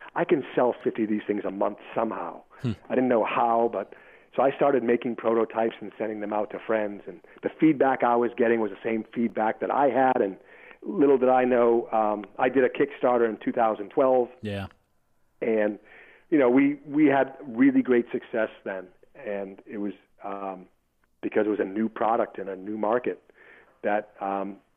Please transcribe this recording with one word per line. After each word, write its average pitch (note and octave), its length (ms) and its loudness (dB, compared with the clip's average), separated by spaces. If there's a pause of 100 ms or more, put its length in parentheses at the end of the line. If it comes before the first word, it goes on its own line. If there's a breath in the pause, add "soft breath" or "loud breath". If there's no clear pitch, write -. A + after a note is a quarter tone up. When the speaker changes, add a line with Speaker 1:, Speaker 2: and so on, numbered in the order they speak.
(160 loud breath)
Speaker 1:
I E3+ 100 -2
can D3+ 180 2 (100)
sell B2 300 0
fifty A2+ 220 -2
of G#2 40 -2
these G#2+ 160 -2
things G#2 180 -2
a G2 60 -6
month G2+ 300 -4 (160)
somehow." G2 460 -4 (200 loud breath)
Speaker 2:
Hmm. A#2 120 -4 (140)
Speaker 1:
I - 60 -8
didn't B2+ 160 2
know A2+ 160 4
how, A#2 480 0
but G2+ 200 -8 (420 loud breath)
so A#2+ 80 2
I C#3 80 4
started C#3 320 2
making A#2+ 320 0
prototypes A2+ 640 0
and G#2 160 -14
sending G#2+ 220 -6
them G#2 140 -6
out G#2 180 -4
to F#2+ 80 -10
friends. G#2 480 -4
And F2+ 120 -16 (220 loud breath)
the - 80 -2 (100)
feedback C3+ 440 4
I A#2+ 120 4
was A#2+ 220 2
getting A#2 220 2
was G#2+ 100 -2
the F#2+ 140 -14
same A2+ 280 -4
feedback A2 500 -2
that F#2+ 100 -2
I C3+ 180 2
had. B2+ 320 2
And F#2+ 160 -2 (460 loud breath)
little C#3+ 340 4
did B2+ 120 2
I B2+ 160 4
know, A#2+ 460 4
um, G#2 340 0 (120)
I C3 120 2
did B2+ 140 2
a A#2+ 60 4
Kickstarter B2 580 0
in G#2+ 100 -4
two - 140 -6
thousand G#2+ 380 0
twelve. C3 400 2 (140)
Speaker 2:
Yeah. G2 240 -6 (760)
Speaker 1:
And, G#2+ 380 0 (500 loud breath)
you D#3+ 80 2
know, B2+ 140 6
we, C#3 340 4
we D3+ 220 4
had C3+ 260 2 (140)
really C3 340 4
great A#2+ 300 2
success A2 380 -4 (140)
then. F#2+ 220 -8 (300)
And G2+ 500 -10
it G#2+ 140 -12
was, G2 140 -6 (300)
um, G2 440 -10 (560)
because G#2 240 0
it - 20 0
was G2+ 100 0
a G2+ 60 -2
new G#2+ 240 -4
product A2 480 -2
in F#2+ 120 -10
a F#2+ 60 -8
new G2 220 -10
market G#2+ 420 -2 (640 soft breath)
that, G#2+ 300 -4 (100)
um, G2 360 -6 (200)